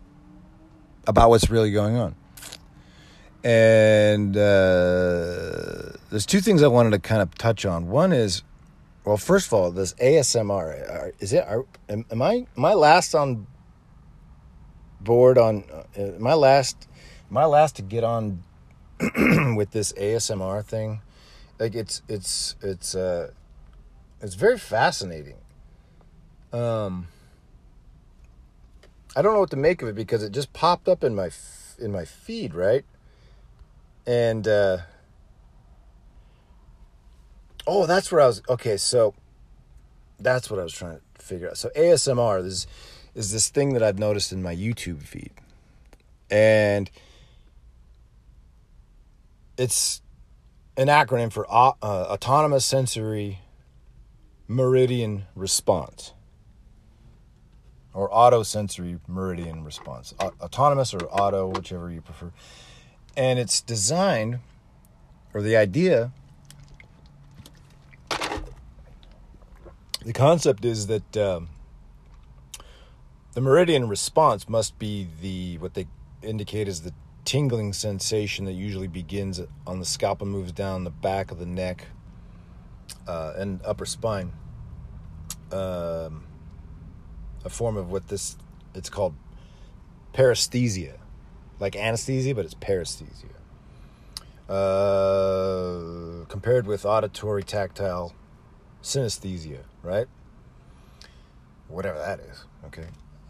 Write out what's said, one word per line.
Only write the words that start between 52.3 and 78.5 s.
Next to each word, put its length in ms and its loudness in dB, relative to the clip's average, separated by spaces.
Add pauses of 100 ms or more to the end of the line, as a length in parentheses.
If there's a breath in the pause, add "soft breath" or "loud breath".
Sensory 720 -4 (1080)
Meridian 760 2 (100)
Response. 800 -4 (1800)
Or 160 -4
Autosensory 1000 2
Meridian 560 -8
Response. 560 -16
Au-, 220 -4
autonomous 520 0
or 180 -8
auto, 360 0
whichever 420 -8
you 120 -12
prefer. 300 -16 (840 loud breath)
And 220 2
it's 220 -2
designed, 800 -2 (960)
or 80 -4
the 140 2
idea, 560 4 (4000)
the 100 -8
concept 520 4
is 220 -2
that, 280 -4
um, 320 -2 (1900 soft breath)
the 60 -6
meridian 480 4
response 640 2
must 280 -2
be 300 -6 (140)
the, 380 -8
what 140 -10
they 140 -8 (340)
indicate 460 -8
is 140 -8
the 120 -14 (300)
tingling 500 0
sensation 720 -4
that 80 -6